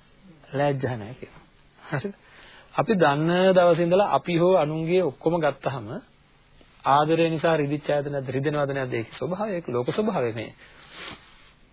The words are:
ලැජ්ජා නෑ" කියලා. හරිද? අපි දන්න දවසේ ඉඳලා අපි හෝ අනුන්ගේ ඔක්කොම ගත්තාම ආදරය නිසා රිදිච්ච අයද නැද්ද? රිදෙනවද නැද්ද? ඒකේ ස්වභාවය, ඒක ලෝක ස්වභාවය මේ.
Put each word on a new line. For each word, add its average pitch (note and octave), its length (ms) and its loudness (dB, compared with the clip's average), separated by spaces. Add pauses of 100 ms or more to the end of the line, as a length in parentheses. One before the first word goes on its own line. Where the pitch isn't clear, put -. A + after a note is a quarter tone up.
(500)
ලැජ්ජා C3+ 460 -2
නෑ" A2 180 -12
කියලා. - 280 -20 (380)
හරිද? F3 340 -8 (600)
අපි F3+ 200 0
දන්න D#3 380 2 (200)
දවසේ F3 340 6
ඉඳලා F#3 260 2
අපි C#3 240 -2
හෝ F3 200 4
අනුන්ගේ D#3+ 480 0
ඔක්කොම D#3+ 340 -2
ගත්තාම C#3 500 -4 (960)
ආදරය D3+ 460 4
නිසා D#3+ 300 0
රිදිච්ච D3 320 -2
අයද D3 180 0
නැද්ද? C#3 220 -6
රිදෙනවද C#3 420 -2
නැද්ද? C3 220 -6
ඒකේ A#2 220 -6
ස්වභාවය, F#3 380 -4
ඒක E3+ 140 -6
ලෝක A#2+ 220 0
ස්වභාවය F3 440 0
මේ. A2 180 -8 (1200)